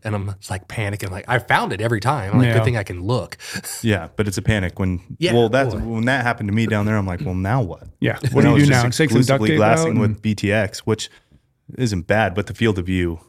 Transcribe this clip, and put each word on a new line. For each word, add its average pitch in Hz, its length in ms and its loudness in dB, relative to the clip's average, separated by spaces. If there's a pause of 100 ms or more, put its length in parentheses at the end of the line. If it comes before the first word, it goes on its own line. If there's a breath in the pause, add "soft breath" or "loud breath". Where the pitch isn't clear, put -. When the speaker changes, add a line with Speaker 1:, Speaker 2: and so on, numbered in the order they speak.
Speaker 1:
and 107 120 -4
I'm, 101 160 -6
it's - 200 -14
like, 95 160 -8
panicking. 101 440 -6
Like, 92 180 -12
I 120 120 2
found 185 340 0
it - 80 -4
every 113 180 0
time. 120 320 -2
I'm 127 60 4
like, 127 100 4
Speaker 2:
Yeah. 117 60 0
Speaker 1:
"Good 113 100 4
thing 117 140 0
I 98 60 -4
can 90 180 -10
look." 104 340 -4 (240 loud breath)
<laughs> - 220 -12
Speaker 3:
Yeah, 98 340 0
but 104 120 -2
it's 95 100 -4
a 87 40 -6
panic 95 360 0
when, 92 220 -2 (180)
Speaker 1:
Yeah, 165 160 0
Speaker 3:
well, 120 160 4
that's, 127 240 0
Speaker 1:
boy. 107 60 -4
Speaker 3:
when 113 260 -4
that 131 180 0
happened 113 240 -2
to 101 60 0
me 113 120 2
down 104 200 0
there, 107 100 0
I'm 98 100 0
like, 87 140 -6
"Well, 90 140 -4
now 95 280 0
what?" 82 220 -8 (160)
Speaker 2:
Yeah. 120 220 -2
Speaker 3:
And 127 100 -2
Speaker 2:
What 135 100 4
do - 40 6
Speaker 3:
I 143 40 6
Speaker 2:
you 143 40 6
Speaker 3:
was 143 100 6
Speaker 2:
do 143 60 6
Speaker 3:
just 123 140 4
Speaker 2:
now? 123 60 2
Take 156 200 2
some 123 100 6
duct - 0 -
Speaker 3:
exclusively 131 300 2
Speaker 2:
tape 156 80 2
Speaker 3:
glassing 143 380 4
Speaker 2:
out 123 40 2
Speaker 3:
with 107 120 2
Speaker 2:
and 104 100 -8
Speaker 3:
B 110 120 0
T 101 180 0
X, 104 340 -2
which - 240 -2 (680 soft breath)
isn't 104 300 -2
bad, 101 280 0
but 101 120 -4
the 98 80 -10
field 110 240 0
of 87 80 -4
view, 90 420 -2